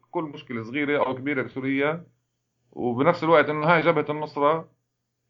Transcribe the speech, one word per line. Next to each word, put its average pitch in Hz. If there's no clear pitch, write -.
كل 170
مشكلة 123
صغيرة 139
أو 131
كبيرة 131
بسوريا، 135
وبنفس 135
الوقت 160
إنه 151
هاي 165
جبهة 151
النصرة، 151